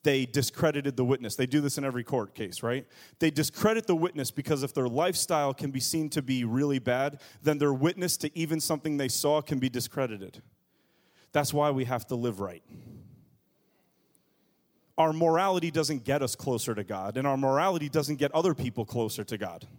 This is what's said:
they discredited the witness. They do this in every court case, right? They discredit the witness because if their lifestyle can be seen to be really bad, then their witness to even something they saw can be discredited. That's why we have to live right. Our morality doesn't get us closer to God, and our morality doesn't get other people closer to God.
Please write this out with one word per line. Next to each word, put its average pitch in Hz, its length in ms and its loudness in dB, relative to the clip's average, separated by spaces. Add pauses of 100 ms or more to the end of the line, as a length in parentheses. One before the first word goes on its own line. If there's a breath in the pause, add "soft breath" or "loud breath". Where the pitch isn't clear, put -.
they 135 200 4
discredited 143 720 0
the 127 80 2
witness. 123 320 0
They 127 80 2
do 135 160 2
this 143 160 -2
in 143 80 -4
every 123 200 -4
court 110 300 -2
case, 95 280 -8
right? 123 240 -2 (320 loud breath)
They 160 120 4
discredit 208 560 0
the 175 100 4
witness 160 340 -2
because 139 320 -2
if 139 100 -4
their 127 160 0
lifestyle 147 640 2
can 147 180 -6
be 131 100 -4
seen 156 300 -2
to 151 120 -2
be 127 220 0
really 135 340 2
bad, 135 420 0 (220 loud breath)
then 147 160 4
their 143 160 4
witness 175 440 0
to 151 200 -4
even 160 200 -2
something 151 380 -2
they 143 120 0
saw 151 340 2
can 147 160 -2
be 127 100 0
discredited. 117 720 -6 (920 soft breath)
That's 143 200 2
why 147 200 4
we 131 120 0
have 120 220 -2
to 127 80 -4
live 117 260 -2
right. 90 220 -6 (2250 loud breath)
Our 160 160 4
morality 170 580 4
doesn't 147 340 0
get 139 180 2
us 123 120 -2
closer 120 400 -2
to 101 100 -4
God, 101 340 -6
and 135 80 0
our 135 100 2
morality 147 540 2
doesn't 147 260 0
get 139 160 0
other 170 220 2
people 120 320 -4
closer 110 380 -4
to 110 120 -6
God. 90 300 -8 (120)